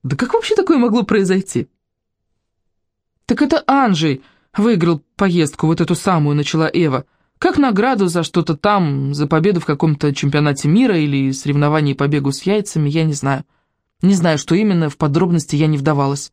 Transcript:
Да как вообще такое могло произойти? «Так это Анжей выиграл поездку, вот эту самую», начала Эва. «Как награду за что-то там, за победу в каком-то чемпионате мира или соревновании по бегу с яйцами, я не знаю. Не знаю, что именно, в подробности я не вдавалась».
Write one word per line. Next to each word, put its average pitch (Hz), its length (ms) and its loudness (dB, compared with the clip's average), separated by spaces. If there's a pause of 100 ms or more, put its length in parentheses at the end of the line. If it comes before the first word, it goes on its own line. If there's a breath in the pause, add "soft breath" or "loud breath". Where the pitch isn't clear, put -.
Да 135 120 -6
как 247 200 -4
вообще 453 200 0
такое 381 220 2
могло 240 280 2
произойти? 190 640 -2 (1600)
«Так - 180 0
это 294 240 0
Анжей 185 560 2 (320 soft breath)
выиграл 175 480 2 (140)
поездку, 170 500 0
вот 165 140 0
эту 170 140 0
самую», 151 420 0
начала 156 360 0
Эва. 139 340 0 (320)
«Как 359 200 0
награду 220 500 2
за 165 140 -2
что-то 160 340 -2
там, 143 580 -2
за 147 120 -2
победу 165 340 0
в - 40 -14
каком-то 147 500 0
чемпионате 147 540 0
мира 214 300 4
или 139 340 0
соревновании 147 600 0
по 139 140 -2
бегу 139 220 -2
с - 120 -8
яйцами, 196 460 -2
я 160 160 0
не 156 100 0
знаю. 139 300 -4 (580)
Не 196 120 4
знаю, 165 240 2
что - 160 -2
именно, 180 360 2
в - 80 -18
подробности 160 580 0
я 156 100 2
не 151 120 0
вдавалась». 143 540 -2